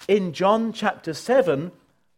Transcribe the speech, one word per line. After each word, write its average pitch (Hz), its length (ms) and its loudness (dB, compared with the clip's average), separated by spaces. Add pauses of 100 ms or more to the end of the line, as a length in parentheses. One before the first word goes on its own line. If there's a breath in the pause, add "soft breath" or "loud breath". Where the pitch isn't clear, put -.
in 190 240 2
John 214 400 0
chapter 196 420 -4
seven 175 600 0 (440)